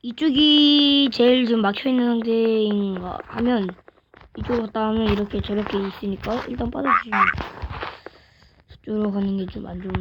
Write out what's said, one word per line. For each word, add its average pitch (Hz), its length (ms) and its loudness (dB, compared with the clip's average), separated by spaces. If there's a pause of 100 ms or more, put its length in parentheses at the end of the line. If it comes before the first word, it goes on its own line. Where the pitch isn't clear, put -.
이쪽이 285 1120 4
제일 247 320 6
지금 226 160 2
막혀있는 240 440 0
상태인가 220 1200 0
하면 233 420 0 (680)
이쪽으로 233 300 -4
갔다 220 200 -2
하면 220 220 0
이렇게 208 320 -2
저렇게 202 360 -4 (100)
있으니까 202 600 -6
일단 240 240 -6
빠져주시면 254 540 0 (1400)
저쪽으로 214 420 -6
가는 196 260 -2
게 190 100 -4
좀 196 200 -12
안 180 140 -12
좋은 190 200 -10